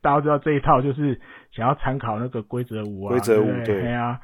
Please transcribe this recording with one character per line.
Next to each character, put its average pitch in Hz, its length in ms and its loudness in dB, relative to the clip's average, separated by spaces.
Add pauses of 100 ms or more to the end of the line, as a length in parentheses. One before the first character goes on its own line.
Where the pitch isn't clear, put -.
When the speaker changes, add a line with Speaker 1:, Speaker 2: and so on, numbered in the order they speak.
Speaker 1:
大 143 140 2
家 151 60 4
知 147 80 -2
道 147 100 2
这 156 140 0
一 143 80 0
套 139 200 4
就 139 120 0
是 139 280 -2 (300)
想 113 160 -4
要 139 80 2
参 139 240 -4
考 113 220 -4
那 123 80 -6
个 123 120 -6
规 120 220 -6
则 110 220 -8
五 101 220 -10
啊， 101 40 -4
Speaker 2:
规 123 80 2
则 107 240 4
五， 107 40 4
Speaker 1:
对 113 120 -2
不 117 60 -6
对？ 104 160 0
Speaker 2:
对。 - 20 -2
Speaker 1:
嘿 120 100 -2
啊， 120 320 -2